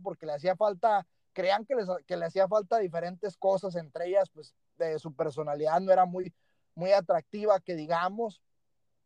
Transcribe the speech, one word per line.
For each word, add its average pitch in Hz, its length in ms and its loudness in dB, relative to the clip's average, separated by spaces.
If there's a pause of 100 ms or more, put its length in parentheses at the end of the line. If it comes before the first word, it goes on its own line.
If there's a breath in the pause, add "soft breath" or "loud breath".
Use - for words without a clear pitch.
porque 180 240 -10
le 151 80 -4
hacía 160 200 0
falta, 208 520 2 (260)
creían 196 320 0
que 262 120 -2
les, 214 100 -2 (200)
que 175 120 -4
le 170 80 -4
hacía 190 200 2
falta 208 300 0
diferentes 180 640 -4
cosas, 190 360 0
entre 165 340 -8
ellas, 190 200 4
pues, - 260 -20 (220)
de 160 220 -2
su 151 160 -10
personalidad 156 680 0
no 190 120 2
era 185 120 8
muy, 180 300 -4 (400)
muy 185 180 -2
atractiva, 196 680 2
que 180 160 -6
digamos. 180 680 -4 (640)